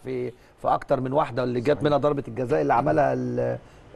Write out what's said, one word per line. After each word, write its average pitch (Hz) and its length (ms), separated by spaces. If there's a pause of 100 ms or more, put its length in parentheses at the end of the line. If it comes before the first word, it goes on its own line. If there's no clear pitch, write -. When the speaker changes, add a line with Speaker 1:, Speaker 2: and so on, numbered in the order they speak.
Speaker 1:
في، 123 260
في - 380
أكتر 147 320
من 127 120
واحدة 135 320
اللي 123 160
جت 117 100
Speaker 2:
صحيح. 147 120
Speaker 1:
منها 147 160
ضربة 143 300
الجزاء 127 340
اللي 139 120
عملها 135 400
ل-، 123 440 (380)